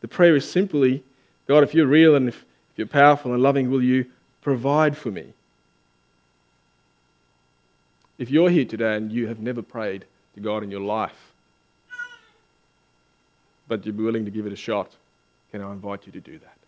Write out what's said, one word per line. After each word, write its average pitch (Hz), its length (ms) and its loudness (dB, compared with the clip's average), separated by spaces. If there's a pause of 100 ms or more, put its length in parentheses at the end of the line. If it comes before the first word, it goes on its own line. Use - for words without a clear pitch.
The 113 60 -14
prayer 170 280 4
is 135 140 -2
simply, 143 540 0 (440)
"God, 147 160 6
if - 100 -2
you're 156 140 4
real 156 280 6
and 131 140 0
if, - 160 -14 (260)
if - 60 -18
you're 107 100 -6
powerful 143 460 4
and 123 80 0
loving, 135 300 2
will 131 120 0
you 127 220 2 (360)
provide 143 540 0
for - 140 -8
me?" 87 240 -12 (2750)
If 123 100 -8
you're 165 220 4
here 156 140 2
today 110 320 -4
and 110 140 -6
you 113 160 -4
have 110 120 -10
never 117 240 -8
prayed 98 420 -8 (300)
to 104 60 -18
God 107 200 -6
in 101 80 -12
your 98 120 -10
life, 104 520 -8 (2250)
but 110 160 -6
you'd 104 140 -8
be 107 60 -4
willing 113 220 -4
to 104 60 -10
give 104 140 -8
it 101 80 -8
a - 20 -12
shot, 101 360 -6 (600)
can 104 100 -12
I 98 100 -12
invite 101 340 -12
you 98 60 -20
to 98 80 -16
do - 180 -20
that? - 200 -20 (100)